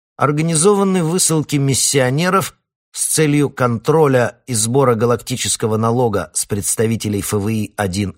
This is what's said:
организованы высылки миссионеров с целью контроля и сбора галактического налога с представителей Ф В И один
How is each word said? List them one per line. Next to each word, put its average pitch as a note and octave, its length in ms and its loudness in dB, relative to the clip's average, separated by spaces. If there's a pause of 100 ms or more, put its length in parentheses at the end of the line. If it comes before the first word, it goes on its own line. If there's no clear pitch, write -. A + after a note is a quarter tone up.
(180)
организованы E3 840 2
высылки D#3+ 540 0
миссионеров C#3 1000 0 (340)
с - 220 -6
целью D3 380 2
контроля B2+ 960 2
и B2+ 80 -4
сбора A#2+ 400 2
галактического A2+ 840 -2
налога A2+ 560 -2
с - 140 -6
представителей G#2+ 720 -4
Ф - 140 -6
В G#2 160 -2
И A2 280 -6
один G2 400 -4